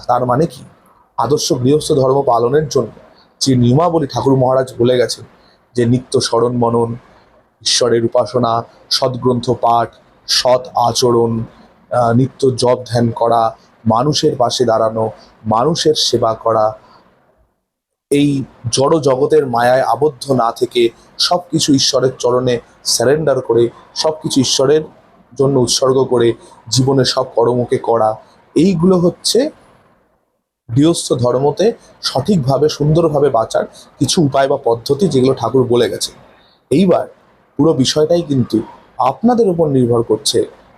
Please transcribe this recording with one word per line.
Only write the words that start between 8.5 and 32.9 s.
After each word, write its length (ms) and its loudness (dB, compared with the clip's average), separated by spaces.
সদ্গ্রন্থ 600 -2
পাঠ, 380 0
সৎ 480 0
আচরণ, 720 0
আহ, 220 0
নিত্য 440 0
জপ 300 0
ধ্যান 240 -2
করা, 460 0
মানুষের 500 0
পাশে 280 0
দাঁড়ানো, 460 0
মানুষের 480 0
সেবা 400 -2
করা, 440 -2
এই 340 0
জড় 280 2
জগতের 460 2
মায়ায় 340 2
আবদ্ধ 500 -2
না 220 0
থেকে 360 0
সব 200 0
কিছু 240 0
ঈশ্বরের 440 0
চরণে 420 0
সারেন্ডার 560 0
করে, 280 2
সব 160 -2
কিছু 300 -2
ঈশ্বরের 400 2
জন্য 200 2
উৎসর্গ 460 2
করে 280 0
জীবনে 360 0
সব 300 -2
কর্মকে 440 0
করা, 380 0
এইগুলো 440 2
হচ্ছে 520 -2
গৃহস্থ 360 0
ধর্মতে 600 0
সঠিকভাবে 640 0
সুন্দরভাবে 640 0